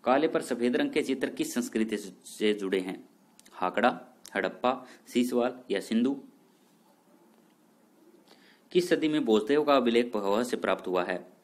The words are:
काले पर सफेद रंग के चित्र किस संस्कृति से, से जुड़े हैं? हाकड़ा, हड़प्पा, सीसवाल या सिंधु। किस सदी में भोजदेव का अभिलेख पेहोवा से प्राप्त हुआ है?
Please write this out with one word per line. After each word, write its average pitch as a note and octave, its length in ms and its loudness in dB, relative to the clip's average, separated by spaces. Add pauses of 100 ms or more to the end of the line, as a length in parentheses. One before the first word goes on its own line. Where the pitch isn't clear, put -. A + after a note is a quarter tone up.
काले C#3 240 4
पर D#3 140 0
सफेद B2 340 0
रंग D3 140 0
के D3 120 0
चित्र B2+ 280 -2
किस - 240 -6
संस्कृति A2 440 -2
से, G2 160 -10 (120)
से G#2+ 280 0
जुड़े G2 260 -2
हैं? F#2 300 -8 (440)
हाकड़ा, - 480 0 (340)
हड़प्पा, G2+ 500 -2 (220)
सीसवाल B2 520 0 (120)
या G2+ 80 0
सिंधु। A2 380 0 (2500)
किस F3+ 180 2
सदी D#3 180 2
में D3+ 180 0
भोजदेव A2+ 380 4
का C#3+ 140 6
अभिलेख A#2+ 360 2
पेहोवा G#2 300 0
से B2 140 -2
प्राप्त F#2+ 300 -2
हुआ F2+ 160 0
है? F#2 240 -6 (160)